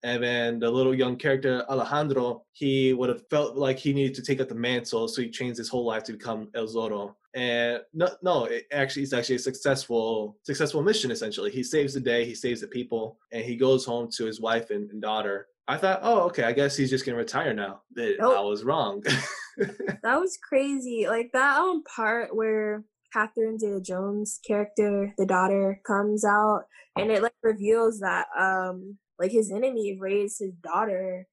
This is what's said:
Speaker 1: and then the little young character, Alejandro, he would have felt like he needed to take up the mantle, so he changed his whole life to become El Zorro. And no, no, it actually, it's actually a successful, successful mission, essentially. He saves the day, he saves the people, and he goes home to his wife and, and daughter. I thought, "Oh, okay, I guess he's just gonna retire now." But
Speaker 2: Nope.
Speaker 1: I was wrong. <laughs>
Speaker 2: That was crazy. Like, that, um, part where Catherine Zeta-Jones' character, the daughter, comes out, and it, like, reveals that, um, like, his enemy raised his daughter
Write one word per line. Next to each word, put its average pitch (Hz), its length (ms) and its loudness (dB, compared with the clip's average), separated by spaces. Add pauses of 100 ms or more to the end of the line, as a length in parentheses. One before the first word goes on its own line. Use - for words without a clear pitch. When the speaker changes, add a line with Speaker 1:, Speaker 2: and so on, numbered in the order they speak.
Speaker 1:
and 120 200 -2
then 120 380 0
the 117 100 2
little 131 240 4
young 123 220 2
character, 135 520 2
Alejandro, 131 840 0
he 135 420 4
would 123 160 0
have 120 180 -4
felt 139 280 0
like 135 220 2
he 139 140 0
needed 135 220 2
to 131 80 -10
take 135 180 0
up 127 80 0
the 113 60 -8
mantle, 117 540 -2
so 113 120 -6
he 117 100 -4
changed 120 280 -6
his 113 100 -8
whole 123 160 -2
life 110 200 -2
to 117 80 -10
become 110 420 -8
El 117 120 -2
Zorro. 104 500 -4 (180)
And 120 460 0 (120)
no, 170 160 2 (140)
no, 165 220 2
it 117 280 -4
actually, 139 300 0
it's 135 100 -4
actually 123 240 0
a 123 40 -2
successful, 113 1040 -2
successful 147 380 0
mission, 202 280 2
essentially. 107 400 -4
He 127 140 -4
saves 143 300 0
the 139 60 -2
day, 120 240 2
he 117 100 -8
saves 120 280 -4
the 104 60 -12
people, 113 500 -6 (140)
and 113 120 -6
he 120 120 -6
goes 131 280 4
home 117 320 -4
to 117 100 -4
his 110 140 -6
wife 113 300 0
and, 104 200 -4
and 107 120 -12
daughter. 104 460 -2 (200)
I 131 80 0
thought, 190 260 2
"Oh, 226 260 4
okay, 147 160 0
I 117 80 2
guess 139 240 2
he's 131 140 2
just 135 160 0
gonna 120 120 -2
retire 131 360 -2
now." 98 280 -6 (120)
But 113 240 0
Speaker 2:
Nope. 247 200 4
Speaker 1:
I - 20 2
was 104 240 -2
wrong. 156 440 0
<laughs> 143 60 4 (880)
Speaker 2:
That 247 160 2
was 370 240 -2
crazy. 269 680 0
Like, 233 260 -2
that, 269 240 4
um, 349 260 2
part 226 500 -2
where 214 500 0 (280)
Catherine 220 460 0
Zeta-Jones' 202 880 -4
character, 202 720 0
the 190 80 2
daughter, 196 600 2
comes 208 380 0
out, 208 380 4 (340)
and 208 140 0
it, 208 120 4
like, 233 200 0
reveals 220 580 2
that, 180 280 0 (100)
um, 185 580 0 (220)
like, 185 120 2
his 220 220 4
enemy 214 480 -2
raised 202 400 0
his 196 220 -6
daughter 185 720 -2